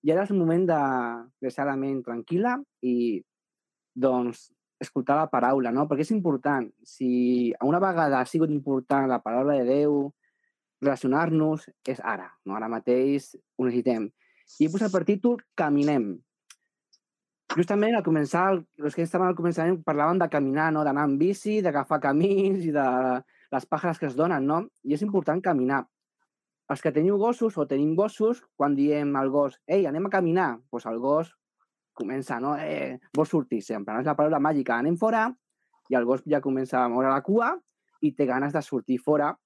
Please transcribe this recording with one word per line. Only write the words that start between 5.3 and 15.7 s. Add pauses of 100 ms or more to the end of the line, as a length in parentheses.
paraula,
no?
Perquè
és
important. (160)
Si (480)
a
una
vegada
ha
sigut
important
la
paraula
de
Déu, (880)
relacionar-nos, (240)
és
ara, (160)
no?
Ara
mateix
ho
necessitem. (500)
I
he
posat
per
títol (160)
Caminem. (1500)